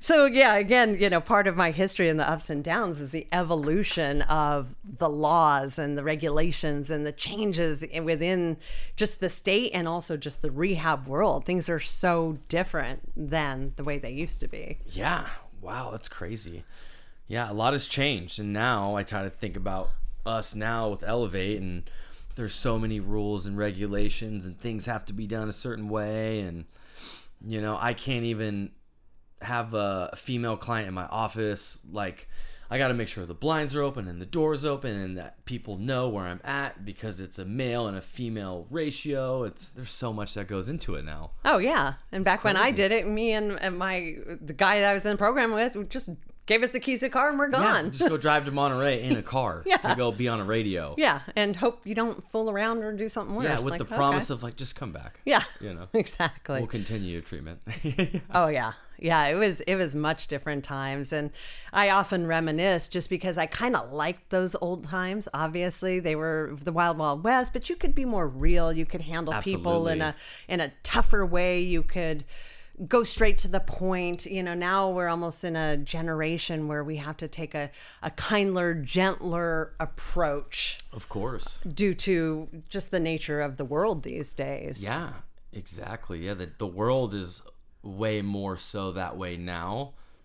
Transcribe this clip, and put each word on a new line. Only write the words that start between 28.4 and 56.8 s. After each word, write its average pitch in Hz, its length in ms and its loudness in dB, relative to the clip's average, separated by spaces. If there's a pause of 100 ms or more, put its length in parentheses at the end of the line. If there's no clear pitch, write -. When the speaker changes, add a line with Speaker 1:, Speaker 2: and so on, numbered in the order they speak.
Speaker 2:
have 117 320 -4
a, 98 380 0
a - 40 -12
female 120 400 -2
client 110 320 -4
in 92 60 -6
my 90 120 -6
office. 107 840 -4
Like, 98 380 -6 (420)
I 123 80 -2
gotta 131 160 2
make 117 140 -4
sure 92 180 -8
the 85 80 -10
blinds 151 400 0
are 147 80 0
open 131 260 -4
and 87 120 -8
the 92 60 -10
door's 156 380 0
open 135 320 -2
and 95 220 -6
that - 260 -14
people 110 340 -8
know 127 300 -2
where 101 180 -4
I'm 90 180 -6
at 139 400 -6
because 101 360 -8
it's 95 180 -10
a 95 60 -8
male 120 440 -2
and 98 80 -4
a 92 60 -6
female 98 680 -8
ratio. 135 760 -2
It's, - 260 -10
there's 127 200 -12
so 117 220 -6
much 107 220 -6
that 101 140 -6
goes 98 200 -4
into 147 260 -4
it 71 100 -6
now. 78 280 -8 (120)
Speaker 1:
Oh, 277 140 6
yeah. 190 360 2 (180)
And 190 120 -2
back 196 200 2
when 202 120 4
I 233 160 4
Speaker 2:
Crazy. 214 40 0
Speaker 1:
did 196 160 4
it, 220 140 2
me 220 260 2
and, 208 280 0
and 185 180 -2
my, 180 380 -2 (240)
the 151 140 -10
guy 202 260 4
that 202 100 6
I 202 40 6
was 196 120 -2
in 208 60 2
the 202 60 0
program 226 340 4
with 214 360 0
just - 220 -6 (340)
gave 220 180 4
us 240 100 2
the 247 80 -2
keys 254 200 0
to 262 60 0
the 254 40 0
car 262 180 4
and 294 100 0
we're 285 120 2
Speaker 2:
Yeah, 254 80 4 (240)
Speaker 1:
gone. 160 100 -2
Speaker 2:
just 285 160 4
go 160 80 2
drive 147 300 4
to 143 40 -4
Monterey 139 520 2
in 127 140 2
a 107 60 -4
car 101 420 -2
Speaker 1:
<laughs> - 20 -2
Yeah. 370 120 4
Speaker 2:
to - 180 2
go 123 160 2
be 123 160 0
on 117 120 0
a 98 40 -2
radio. 95 540 0
Speaker 1:
Yeah, 190 220 4 (160)
and 208 180 2
hope 233 320 -2
you 208 80 -6
don't 226 360 -2
fool 220 200 -2
around 220 320 -2
or 214 100 -6
do 214 180 -4
something 202 260 -6
worse. 247 80 -2
Speaker 2:
Yeah, - 140 2
with 123 140 -2
Speaker 1:
Like, 170 60 -4
Speaker 2:
the 127 60 -2
promise 139 460 0
Speaker 1:
okay. 127 80 -4
Speaker 2:
of, 113 40 -10
like, 117 140 -8
"Just - 180 -8
come 120 160 -8
back." - 360 -14
Speaker 1:
Yeah. 269 160 4 (180)
Speaker 2:
You 101 140 -8
know? 87 140 -12
Speaker 1:
<laughs> - 60 -20
Exactly. - 640 -2
Speaker 2:
"We'll 117 60 -2
continue 104 460 -4